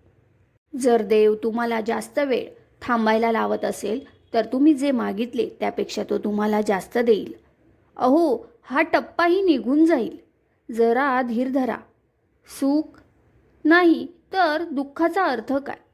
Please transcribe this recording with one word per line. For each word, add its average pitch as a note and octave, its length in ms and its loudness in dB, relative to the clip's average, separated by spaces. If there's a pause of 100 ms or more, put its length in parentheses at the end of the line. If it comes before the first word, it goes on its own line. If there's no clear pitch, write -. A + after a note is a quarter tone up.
(760)
जर A#3+ 280 2
देव G#3+ 320 4
तुम्हाला A3+ 460 -4
जास्त A3 380 -6
वेळ C#4 300 -2 (340)
थांबायला A3+ 500 0
लावत G#3+ 320 -2
असेल, A3 360 -6 (340)
तर A3 120 0
तुम्ही C#4 280 4
जे C#4 160 0
मागितले, A3+ 580 -2 (120)
त्यापेक्षा G#3 500 -4
तो G#3 80 0
तुम्हाला G#3 420 -2
जास्त G#3 380 -4
देईल. A3+ 340 2 (640)
अहो, C#4 400 2 (260)
हा C#4 200 -2
टप्पाही E4+ 600 0
निघून D4 420 2
जाईल. D4+ 320 0 (520)
जरा B3 540 2
धीर A#3+ 260 -2
धरा. B3+ 280 -2 (720)
सुख D4 520 -2 (640)
नाही, D#4+ 420 4 (260)
तर E4+ 380 0
दुःखाचा E4 540 -2
अर्थ B3 320 -2
काय? C#4 220 -8 (160)